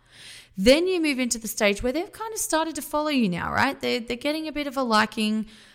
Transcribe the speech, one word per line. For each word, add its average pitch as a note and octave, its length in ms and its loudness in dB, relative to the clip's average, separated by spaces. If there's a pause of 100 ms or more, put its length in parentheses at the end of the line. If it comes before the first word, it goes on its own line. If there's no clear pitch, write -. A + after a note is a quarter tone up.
(560)
Then C4 320 6
you F#4 140 2
move C#4+ 180 0
into A#3+ 200 -2
the A3 100 -8
stage G3+ 340 0
where B3 80 0
they've E4 200 -4
kind A4 220 -10
of G#4+ 60 -6
started D#4+ 360 0
to D4 60 -8
follow D4+ 280 -2
you B3+ 180 2
now, F3 240 -4
right? C4 300 0
They're, B3 180 -2
they're A#3+ 160 -8
getting D4+ 320 -4
a D4 60 -8
bit D4 140 -4
of C4 100 -10
a C4+ 60 0
liking. G#3+ 640 0 (280)